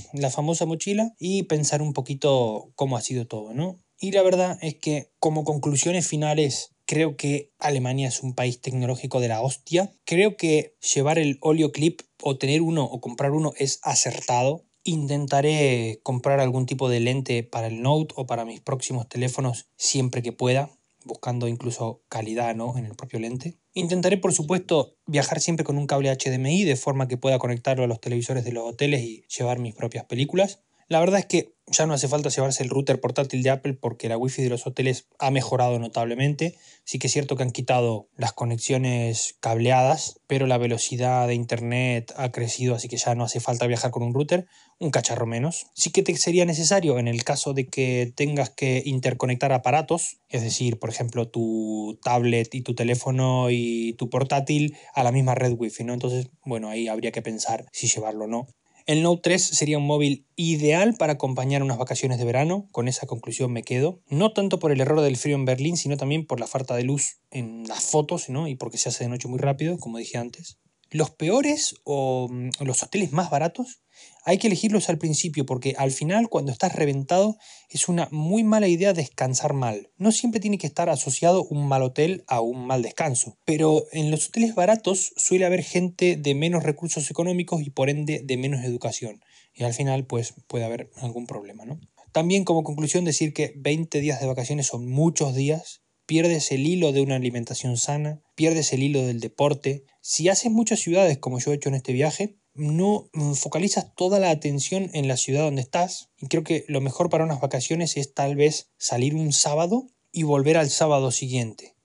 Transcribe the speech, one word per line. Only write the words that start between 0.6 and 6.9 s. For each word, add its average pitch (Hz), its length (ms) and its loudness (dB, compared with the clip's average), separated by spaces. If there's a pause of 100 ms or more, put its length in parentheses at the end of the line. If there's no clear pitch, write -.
mochila 202 540 -2
y 185 240 -2
pensar 151 400 0
un 151 100 -2
poquito 131 840 0
cómo 135 220 -2
ha 107 40 -4
sido 120 260 -4
todo, 110 260 -10
¿no? 180 240 -4 (220)
Y 196 120 -6
la 196 120 6
verdad 180 380 4
es 160 140 -6
que, 147 440 -4
como 156 240 0
conclusiones 151 640 0
finales, 151 640 0 (180)
creo 151 280 0